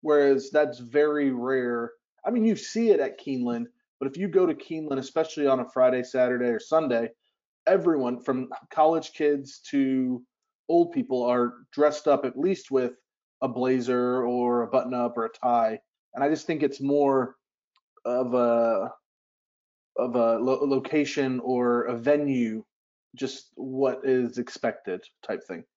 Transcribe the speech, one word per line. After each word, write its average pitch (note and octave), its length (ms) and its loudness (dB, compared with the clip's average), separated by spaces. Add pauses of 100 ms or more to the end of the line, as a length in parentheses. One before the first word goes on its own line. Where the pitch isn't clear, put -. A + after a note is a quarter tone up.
whereas C#3+ 500 4
that's C#3+ 260 0
very C#3+ 540 2
rare. A#2+ 640 -2 (300)
I - 60 -2
mean, A3+ 160 0
you A3 100 4
see A3+ 360 0
it D#3+ 80 4
at C3+ 200 -4
Keeneland, A#2+ 460 -4 (340)
but C3+ 80 -4
if C3+ 80 -8
you F#3+ 120 -4
go F3+ 180 4
to D#3+ 80 0
Keeneland, D3+ 460 -6
especially D3+ 480 -2
on C3 140 2
a A#2+ 80 -8
Friday, B2+ 340 4
Saturday, B2 420 0
or A#2 140 0
Sunday, B2 500 0 (560)
everyone D#3 560 2
from B2+ 280 -4 (200)
college D#3+ 440 2
kids C#3+ 460 -2 (120)
to C3 520 0 (460)
old E3+ 220 2
people C3 320 -2
are B2 320 0 (160)
dressed D3 360 0
up C#3 160 2
at C3+ 140 -6
least F3 320 -2
with B2+ 240 0 (480)
a C3+ 60 -2
blazer B2 760 0
or A#2+ 360 0
a A2+ 60 -2
button B2+ 260 0
up A#2+ 240 -2
or A2+ 80 -2
a A2 40 -4
tie. A#2 500 0 (360)
And C3+ 80 -2
I C#3+ 60 2
just D#3 160 -2
think D#3 160 -2
it's C#3 180 -2
more C#3 560 2 (680)
of B2 300 -2
a, A#2 560 2 (1040)
of B2 180 -2
a A#2 220 2
lo-, C3 260 0
location C3+ 760 0
or B2 460 0
a A#2+ 120 -4
venue, B2 680 0 (520)
just - 400 -10
what C3 500 -4
is B2+ 320 0
expected - 680 -6 (240)
type - 160 -8
thing. E2+ 200 -12 (140)